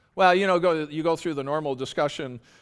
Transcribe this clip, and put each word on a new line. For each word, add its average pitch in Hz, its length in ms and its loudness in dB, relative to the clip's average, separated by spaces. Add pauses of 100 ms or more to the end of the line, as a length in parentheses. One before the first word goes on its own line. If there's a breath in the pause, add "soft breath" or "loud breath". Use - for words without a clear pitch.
(160)
Well, 185 180 6
you 196 140 2
know, 180 120 2
go, 165 300 0
you 156 140 -6
go 165 140 0
through 165 160 -6
the 139 100 -6
normal 143 320 -4
discussion 135 640 -4 (220 soft breath)